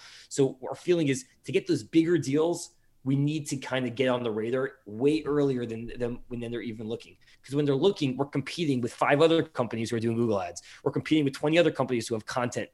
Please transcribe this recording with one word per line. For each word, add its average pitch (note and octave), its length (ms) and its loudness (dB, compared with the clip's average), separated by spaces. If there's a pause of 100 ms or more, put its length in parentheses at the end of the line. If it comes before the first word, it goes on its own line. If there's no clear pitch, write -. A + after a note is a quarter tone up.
(280)
So C3+ 300 0 (100)
our - 80 -8
feeling E3+ 320 0
is C3 160 0 (220)
to - 80 -4
get - 120 -2
those C3+ 180 0
bigger E3 340 4
deals, D#3 540 0 (340)
we C3+ 100 0
need D3 320 0
to D3 80 -4
kinda B2+ 340 -4
get B2+ 200 2
on B2 140 0
the A#2 60 -2
radar A#2+ 420 -2 (140)
way C#3+ 380 0
earlier C#3 420 2
than, A2+ 320 -8
than A#2+ 300 -4
when, A#2+ 140 -8
than A#2 100 -8
they're A#2 100 -4
even A2 240 -8
looking. A2 300 -8 (260)
'Cause C3 140 -8
when D3 80 2
they're C#3 100 2
looking, C3+ 440 2
we're C#3+ 80 0
competing C#3 560 -2
with A#2 120 -2
five C#3 280 4
other E3 200 6
companies A2+ 480 -4
who A#2+ 60 -2
are A2+ 60 -2
doing A2+ 160 0
Google A2 240 2
ads. F2 200 -10 (220)
We're C3+ 80 0
competing D3+ 320 2
with C3+ 100 0
twenty D#3 240 0
other D#3+ 140 6
companies B2 380 -2
who A#2 60 -2
have G#2+ 100 -6
content A#2+ 480 -4